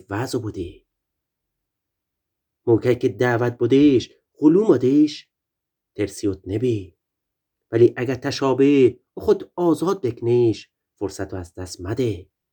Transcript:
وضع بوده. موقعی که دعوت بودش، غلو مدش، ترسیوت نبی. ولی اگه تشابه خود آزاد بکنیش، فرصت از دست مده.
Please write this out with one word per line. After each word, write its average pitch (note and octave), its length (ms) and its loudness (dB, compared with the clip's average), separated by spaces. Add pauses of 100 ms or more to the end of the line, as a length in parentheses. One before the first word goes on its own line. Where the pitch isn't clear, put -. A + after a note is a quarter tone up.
وضع B2 300 -6
بوده. G2+ 460 -12 (1800)
موقعی A#2 300 2
که B2 140 -2
دعوت A#2+ 480 -2
بودش، C3 540 2 (220)
غلو D#3+ 380 2
مدش، C#3+ 580 2 (680)
ترسیوت G2 520 -6
نبی. G#2+ 480 -4 (760)
ولی A#2 260 4
اگه B2+ 180 -4
تشابه C3+ 840 2 (160)
خود G3+ 400 -2
آزاد F3 500 -2
بکنیش، A#2 640 -2 (240)
فرصت F#2+ 380 -10
از F2+ 220 -12
دست F#2 260 -14
مده. G#2+ 480 -6 (240)